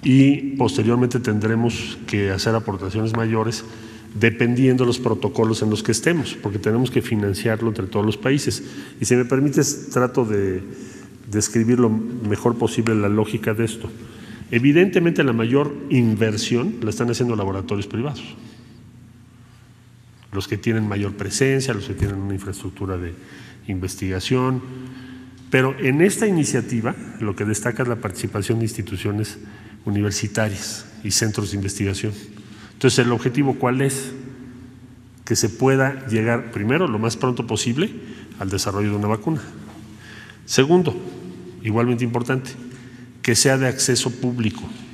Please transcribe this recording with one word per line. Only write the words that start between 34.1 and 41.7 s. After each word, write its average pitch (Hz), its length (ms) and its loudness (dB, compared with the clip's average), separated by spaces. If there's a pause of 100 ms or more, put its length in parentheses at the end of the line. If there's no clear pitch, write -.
Que 113 100 0
se 110 140 2
pueda 135 580 4
llegar 113 440 0
primero, 135 360 2
lo 143 120 0
más 113 180 0
pronto 123 300 0
posible, 120 440 0 (480)
al 98 100 -4
desarrollo 101 400 -2
de 104 60 0
una 104 120 -2
vacuna. 110 340 0 (1040)
Segundo, 156 500 4 (680)
igualmente 120 400 2